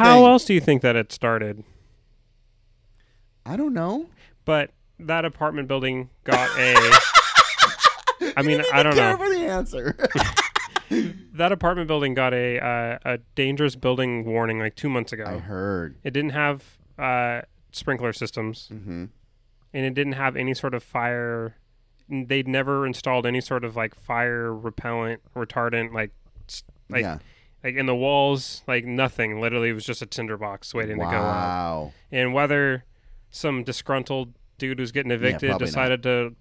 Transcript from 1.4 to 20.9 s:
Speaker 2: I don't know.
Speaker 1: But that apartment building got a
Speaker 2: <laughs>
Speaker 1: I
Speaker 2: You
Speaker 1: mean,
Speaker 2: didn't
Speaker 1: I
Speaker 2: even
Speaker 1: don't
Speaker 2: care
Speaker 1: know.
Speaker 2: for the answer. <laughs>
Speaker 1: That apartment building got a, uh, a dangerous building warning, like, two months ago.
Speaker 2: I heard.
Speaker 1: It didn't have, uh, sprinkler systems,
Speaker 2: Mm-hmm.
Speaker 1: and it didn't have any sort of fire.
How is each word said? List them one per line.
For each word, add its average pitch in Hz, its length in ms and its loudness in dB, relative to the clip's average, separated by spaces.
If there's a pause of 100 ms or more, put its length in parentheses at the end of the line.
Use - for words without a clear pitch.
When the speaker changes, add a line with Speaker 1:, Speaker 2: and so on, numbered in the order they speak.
Speaker 2:
I 147 120 -8
don't 285 180 -2
know. 202 320 -2 (400)
Speaker 1:
But 151 240 0 (280)
that 165 280 -2
apartment 151 420 -4
building 131 400 -2 (160)
got 127 240 2 (100)
a 127 160 4
Speaker 2:
<laughs> 117 260 10 (1400)
Speaker 1:
I 139 40 0
Speaker 2:
You 139 80 2
Speaker 1:
mean, 151 100 2
Speaker 2:
didn't 494 160 0
Speaker 1:
I 285 60 8
Speaker 2:
even 294 40 6
Speaker 1:
don't 151 100 4
Speaker 2:
care 127 180 6
Speaker 1:
know. 381 120 -2
Speaker 2:
for 403 60 2
the 359 100 0
answer. 277 640 -4
<laughs> 269 40 0 (1300)
Speaker 1:
That 170 180 2
apartment 175 380 0
building 143 260 0
got 127 180 2
a, 123 280 -2
uh, 120 440 -4
a 123 140 -4 (160)
dangerous 139 400 0
building 127 500 0
warning, 113 360 -2
like, 110 160 -4
two 151 120 -6
months 120 240 -4
ago. 110 140 -10
Speaker 2:
I 104 120 -8
heard. 92 680 -6
Speaker 1:
It 135 80 -6
didn't 143 180 -2
have, 143 320 -2 (340)
uh, 123 460 -2 (300)
sprinkler 120 400 -4
systems, 110 600 -8
Speaker 2:
Mm-hmm. 98 340 -12 (680)
Speaker 1:
and 131 120 -4
it 131 80 -4
didn't 139 180 -2
have 135 240 -4
any 131 180 -4
sort 127 200 -6
of 127 100 -8
fire. 120 720 -6 (540)